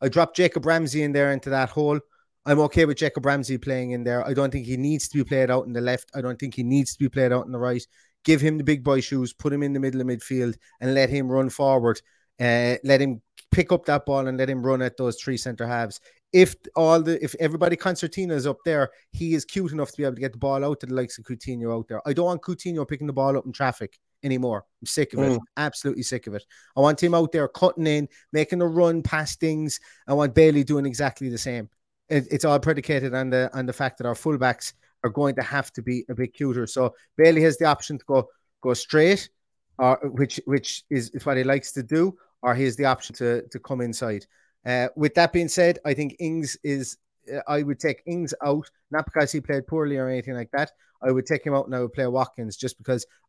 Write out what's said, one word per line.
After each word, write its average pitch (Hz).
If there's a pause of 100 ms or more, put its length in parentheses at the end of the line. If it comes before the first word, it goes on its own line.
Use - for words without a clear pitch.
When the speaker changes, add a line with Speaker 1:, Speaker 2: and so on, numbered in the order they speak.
Speaker 1:
I 135
dropped 165
Jacob 165
Ramsey 156
in 147
there 143
into 139
that 135
hole. 147 (460)
I'm 147
okay 151
with 147
Jacob 143
Ramsey 139
playing 127
in 120
there. 120
I 139
don't 135
think 131
he 127
needs 143
to 147
be 139
played 131
out 127
on 120
the 120
left. 123
I 139
don't 123
think 135
he 127
needs 131
to -
be 139
played 127
out 127
on 127
the 123
right. 123 (380)
Give 160
him 156
the 147
big 139
boy 135
shoes, 127
put -
him 143
in 139
the 139
middle 135
of 127
midfield 123 (240)
and 127
let 135
him 135
run 131
forward. 127 (380)
Uh, 120
let 135
him 131 (300)
pick 180
up 175
that 143
ball 135
and 127
let 131
him 127
run 131
at 123
those 120
three 127
centre 117
halves. 117 (340)
If 185 (220)
all 165
the, 160
if 151
everybody 165
concertina 175
is 139
up 135
there, 147 (220)
he 165
is 151
cute 180
enough 147
to -
be 147
able 127
to 117
get 135
the 113
ball 139
out 143
to -
the 127
likes 127
of 110
Coutinho 117
out 113
there. 110
I 147
don't 175
want 175
Coutinho 170
picking 147
the 143
ball 139
up -
in 131
traffic 120 (240)
anymore. 127 (180)
I'm 117
sick -
of -
it. 135
Speaker 2:
Mm. 117 (180)
Speaker 1:
Absolutely 143
sick 123
of 101
it. 101 (320)
I -
want 147
him 170
out 170
there 151
cutting 170
in, 147 (240)
making 156
a 175
run 165
past -
things. 156 (280)
I 139
want 143
Bailey 156
doing 143
exactly 135
the 120
same. 120 (380)
It, 139
it's 147
all 143
predicated 139
on 131
the, 127
on 131
the 123
fact 131
that 120
our 117
fullbacks 127 (320)
are 120
going 139
to 127
have 139
to 120
be 123
a 123
bit 123
cuter. 123
So 127 (220)
Bailey 160
has 160
the 165
option 147
to -
go, 131 (320)
go 127
straight, 165 (500)
or 131
which, 135
which -
is, 127
is -
what 139
he 127
likes 135
to 135
do, 165 (260)
or 123
he 131
has 120
the 139
option -
to, 120
to 120
come 127
inside. 113 (380)
Uh, 123
with 151
that 170
being 170
said, 175
I 143
think 143
Ings 160
is, 139 (360)
uh, 139
I 147
would 143
take -
Ings 170 (100)
out, 143 (220)
not 151
because 147
he 147
played 135
poorly 151
or 131
anything 131
like 120
that. 147 (300)
I 131
would 131
take 156
him 143
out 139
and 127
I 127
would 120
play 135
Watkins, 123
just -
because 120 (220)